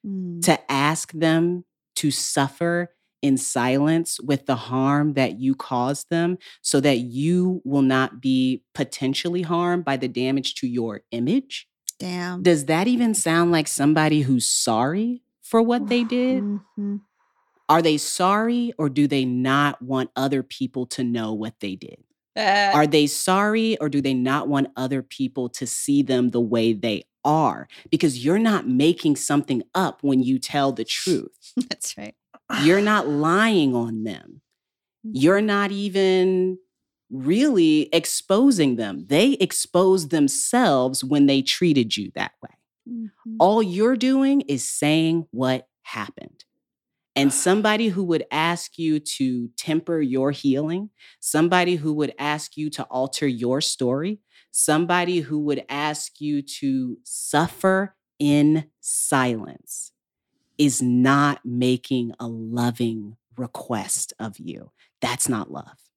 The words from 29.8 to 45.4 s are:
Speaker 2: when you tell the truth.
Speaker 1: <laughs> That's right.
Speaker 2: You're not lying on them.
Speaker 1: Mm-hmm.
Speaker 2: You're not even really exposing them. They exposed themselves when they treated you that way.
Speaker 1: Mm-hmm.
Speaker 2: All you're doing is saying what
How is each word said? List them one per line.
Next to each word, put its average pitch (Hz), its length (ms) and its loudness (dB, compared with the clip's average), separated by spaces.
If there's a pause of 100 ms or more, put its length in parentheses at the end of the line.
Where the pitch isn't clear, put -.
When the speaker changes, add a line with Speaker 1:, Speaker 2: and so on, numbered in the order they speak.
Speaker 2:
when 135 200 2
you 127 160 0
tell 139 340 -2
the 117 120 -6
truth. - 720 -4
Speaker 1:
<laughs> 254 140 -2
That's - 260 -10
right. 208 200 -14 (460)
Speaker 2:
You're 180 200 6
not 208 260 2
lying 160 680 2
on 117 300 -4
them. 85 380 -12 (640)
Speaker 1:
Mm-hmm. 220 100 -10
Speaker 2:
You're 170 240 4
not 202 320 0
even 185 840 2 (520)
really 160 840 2
exposing 175 840 2
them. 98 320 -8
They 190 260 4
exposed 185 760 2
themselves 139 920 2
when 139 220 4
they 139 140 4
treated 135 560 2
you 101 180 -6
that 98 180 -6 (100)
way. - 80 -18 (380)
Speaker 1:
Mm-hmm. 226 500 -12
Speaker 2:
All 214 240 6
you're 208 340 2
doing 269 460 2
is 135 260 -4
saying 160 600 2
what 127 380 -2 (140)